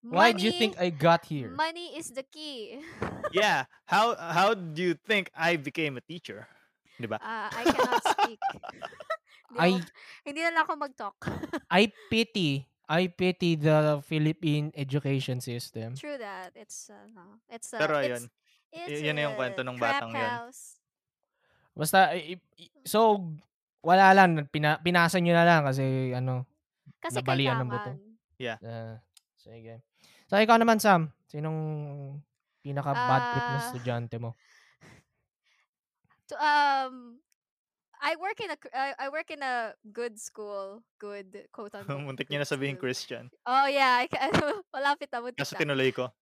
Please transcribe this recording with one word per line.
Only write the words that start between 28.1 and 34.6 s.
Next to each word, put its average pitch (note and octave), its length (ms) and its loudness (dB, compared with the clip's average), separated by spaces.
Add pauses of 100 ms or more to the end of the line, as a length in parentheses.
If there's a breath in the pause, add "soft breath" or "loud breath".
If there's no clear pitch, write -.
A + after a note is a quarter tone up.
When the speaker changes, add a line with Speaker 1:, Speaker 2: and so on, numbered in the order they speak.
Speaker 3:
Yeah. A#2 220 -6
Speaker 1:
Ah, A2+ 340 -12 (400)
sige. A2+ 480 -20 (420 soft breath)
So, G3 140 2
ikaw A3 160 6
naman, A3+ 240 6
Sam. E3+ 320 4 (160)
Sinong D#3 320 -6 (1000)
pinaka-bad C#3 720 -2
trip C#3+ 160 -2
na A#3+ 80 -4
Speaker 2:
Ah, C#3+ 80 -2
Speaker 1:
estudyante A#2+ 560 -6
mo? A#2 160 -8 (1900 soft breath)